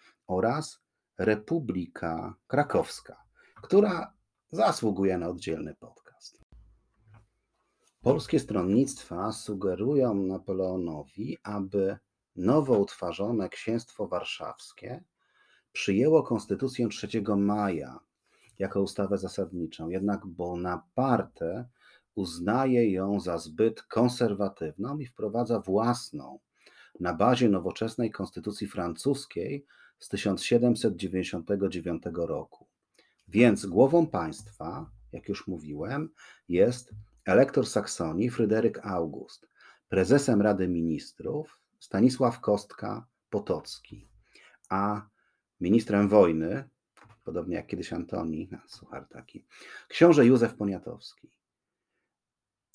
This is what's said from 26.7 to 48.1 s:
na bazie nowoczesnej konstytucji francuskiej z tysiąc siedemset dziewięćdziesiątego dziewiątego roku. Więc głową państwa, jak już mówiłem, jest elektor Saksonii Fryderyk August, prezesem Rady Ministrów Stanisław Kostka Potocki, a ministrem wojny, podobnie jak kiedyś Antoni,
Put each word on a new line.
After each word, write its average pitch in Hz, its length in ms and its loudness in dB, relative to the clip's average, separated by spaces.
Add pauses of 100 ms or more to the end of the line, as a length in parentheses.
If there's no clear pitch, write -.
na 87 140 -2
bazie 120 360 4
nowoczesnej 107 640 -2
konstytucji 101 560 -8
francuskiej 117 1000 -6 (340)
z - 100 -20
tysiąc 98 340 -2
siedemset 117 520 2
dziewięćdziesiątego 92 760 -4
dziewiątego 82 580 -6
roku. - 400 -10 (600)
Więc 104 380 4
głową 139 420 4
państwa, 160 800 -8 (220)
jak - 180 -14
już - 180 -8
mówiłem, 87 640 -6 (400)
jest 101 440 2 (320)
elektor 120 420 4
Saksonii 92 640 -2
Fryderyk 110 560 0
August, 82 640 -6 (400)
prezesem 107 520 4
Rady 98 260 2
Ministrów 82 920 -6 (200)
Stanisław 123 600 2
Kostka 104 680 -4 (220)
Potocki, - 800 -8 (640)
a 101 380 -2 (540)
ministrem 104 460 4
wojny, 92 640 4 (540)
podobnie 85 320 -6
jak 85 120 -6
kiedyś 87 260 -8
Antoni, 85 580 -6